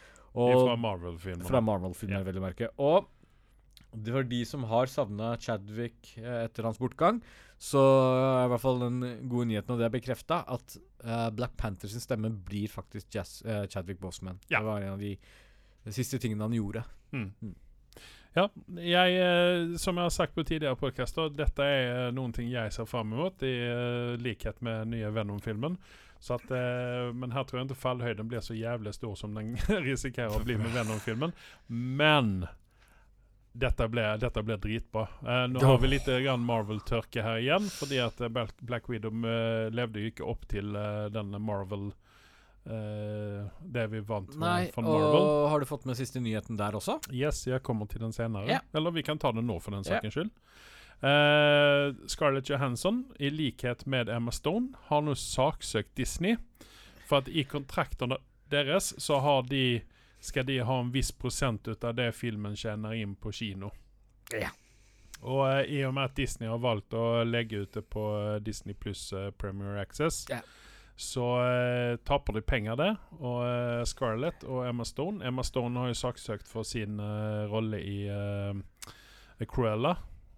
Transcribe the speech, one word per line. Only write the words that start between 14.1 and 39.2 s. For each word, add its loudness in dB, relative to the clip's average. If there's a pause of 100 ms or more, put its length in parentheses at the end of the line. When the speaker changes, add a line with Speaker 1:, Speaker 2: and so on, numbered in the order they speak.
Speaker 2:
Ja. 2
Speaker 1:
Det -2
var -2
en -4
av -6
de -6 (720)
siste -2
tingene -2
han 0
gjorde. -2 (260)
Speaker 2:
Mm. -6 (100)
Speaker 1:
Mm. -10 (760)
Speaker 2:
Ja, 4 (300)
jeg, 6
eh, 4
som 0
jeg 2
har 4
sagt 0
på 0
tidligere 0
podcaster, -2
dette 0
er, 4
eh, -2
noen -2
ting -2
jeg -2
ser -4
frem -2
mot, -2
i, 0
eh, 0
likhet -4
med -2
nye -2
Venom-filmen. -2 (440)
Så -4
at, -6
eh, -2
men -6
her -2
tror -6
jeg -2
ikke -6
fallhøyden -2
blir -4
så -6
jævlig -4
stor -8
som -8
den -4
<laughs> 0 (160)
risikerer -2
å 0
bli 0
med 0
Venom-filmen. -2 (340)
Men 4 (1040)
dette 0
ble, 2
dette 0
ble -2
dritbra. -2 (160)
Eh, 2
nå 0
Speaker 1:
Ja. 8
Speaker 2:
har 10
vi 6
litt 2
grann 2
Marvel-tørke 0
her 0
igjen, 2
fordi -4
at, -4
eh, -2
Black, -4
Black -6
Widow, -4
eh, 0